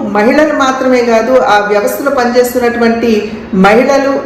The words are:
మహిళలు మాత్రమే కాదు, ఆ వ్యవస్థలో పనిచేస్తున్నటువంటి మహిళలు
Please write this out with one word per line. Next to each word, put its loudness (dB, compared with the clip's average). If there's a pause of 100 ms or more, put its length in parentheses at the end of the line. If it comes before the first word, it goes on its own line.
(140)
మహిళలు 2
మాత్రమే 0
కాదు, 0 (200)
ఆ 2 (140)
వ్యవస్థలో -2
పనిచేస్తున్నటువంటి 0 (220)
మహిళలు 2 (140)